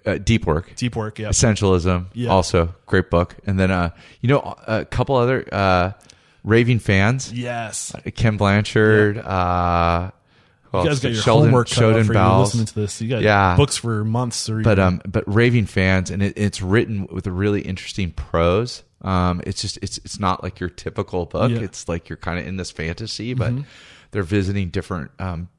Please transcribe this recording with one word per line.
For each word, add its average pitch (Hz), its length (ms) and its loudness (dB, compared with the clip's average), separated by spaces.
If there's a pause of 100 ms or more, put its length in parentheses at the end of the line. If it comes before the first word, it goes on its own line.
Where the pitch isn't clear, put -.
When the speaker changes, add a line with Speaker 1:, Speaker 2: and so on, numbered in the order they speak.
Speaker 1:
uh, 95 100 0
Deep 110 300 0
Work. 80 300 -2
Speaker 2:
Deep 123 200 -6
Work, 107 220 -6
yep. 104 140 -6
Speaker 1:
Essentialism, 92 800 2
Speaker 2:
Yep. 117 160 -4
Speaker 1:
also 90 440 2 (120)
great 95 240 0
book. 87 340 0
And 95 160 -2
then, 92 100 2
uh, 90 200 0 (320)
you 120 80 0
know, - 260 0 (100)
a 107 200 -2
couple 127 280 -2
other, 127 380 0
uh, 95 400 2 (500)
Raving 117 360 4
Fans. 107 560 0
Speaker 2:
Yes. 120 600 -8
Speaker 1:
Uh, - 160 -10
Ken 110 280 0
Blanchard, 104 800 4
Speaker 2:
Yep. 110 100 -12
Speaker 1:
uh, 87 840 0 (640)
who 95 60 -2
Speaker 2:
You - 0 -
Speaker 1:
else? 92 100 2
Speaker 2:
guys 147 120 -2
got 127 120 -2
your 110 100 -2
Speaker 1:
Sheldon, 113 280 6
Speaker 2:
homework 120 180 4
cut - 80 -4
out - 40 2
Speaker 1:
Sheldon 113 260 6
Speaker 2:
for 104 80 2
you 107 40 4
Speaker 1:
Bells. 95 300 6
Speaker 2:
listening 113 180 0
to - 100 -16
this. 104 260 -6
You 110 80 -4
got 123 120 -2
Speaker 1:
Yeah. 98 340 4
Speaker 2:
books 143 200 4
for 110 300 -4
months 117 420 -4
or 110 140 -4
Speaker 1:
But, 107 160 4
Speaker 2:
even 95 60 6
Speaker 1:
um, 92 220 2
but - 200 -2
Raving 117 400 4
Fans, 95 440 0
and 98 120 -4
it, 101 120 0
it's 101 280 -4
written 101 500 0
with 90 140 -8
a 98 60 -4
really 101 280 0
interesting 92 520 -6
prose. 90 680 -2 (200)
Um, 90 440 0
it's - 140 -6
just, - 220 -8
it's, - 160 -10
it's - 200 -16
not 92 240 -2
like - 180 -10
your 90 100 -6
typical - 560 -6
book. 92 240 -2
Speaker 2:
Yeah. 117 80 -2
Speaker 1:
It's - 320 -10
like 85 180 -8
you're 80 80 -10
kinda 87 260 -6
in 90 140 -10
this 90 140 -10
fantasy, 104 640 -8
but 120 180 -2
Speaker 2:
Mm-hmm. 131 100 -6 (500)
Speaker 1:
they're 104 100 -4
visiting 98 480 -2
different, 90 480 -8
um, 87 300 -8 (100)